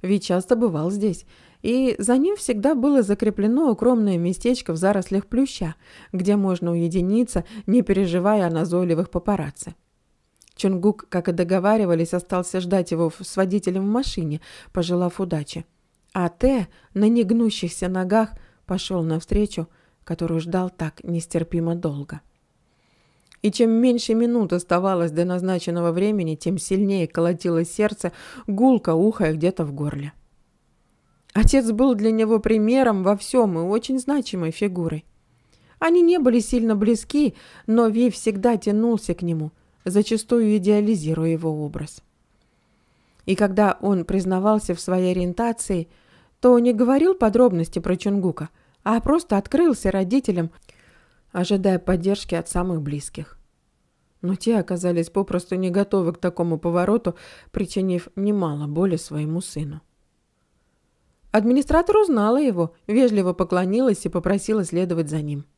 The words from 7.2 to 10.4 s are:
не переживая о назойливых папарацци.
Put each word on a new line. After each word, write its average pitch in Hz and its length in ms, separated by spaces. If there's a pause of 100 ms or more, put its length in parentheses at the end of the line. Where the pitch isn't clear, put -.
не 240 160
переживая 190 640
о 170 40
назойливых 165 600
папарацци. 170 640 (800)